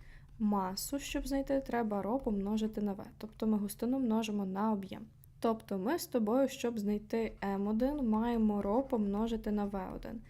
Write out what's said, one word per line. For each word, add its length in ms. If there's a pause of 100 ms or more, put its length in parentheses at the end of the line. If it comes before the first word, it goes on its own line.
(380)
масу, 600
щоб 300
знайти, 320
треба 420
ро 160
помножити 640
на 120
В, 120 (140)
тобто 280
ми 120
густину 400
множимо 480
на 260
об'єм. 340 (340)
Тобто 380
ми 200
з 80
тобою, 420
щоб 300
знайти 540 (120)
М 220
один, 420
маємо 540
ро 200
помножити 720
на 120
В 300
один. 360